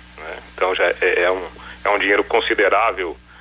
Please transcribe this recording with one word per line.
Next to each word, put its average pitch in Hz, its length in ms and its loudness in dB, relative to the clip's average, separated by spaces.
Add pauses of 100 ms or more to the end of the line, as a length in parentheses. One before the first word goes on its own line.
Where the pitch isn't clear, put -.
(180)
né? 80 180 -12 (180)
Então 92 220 0
já 92 100 2 (160)
é, 90 220 2
é 90 80 2
um, 92 120 -2 (400)
é 98 60 0
um 101 100 2
dinheiro 101 240 2
considerável 101 920 0 (260)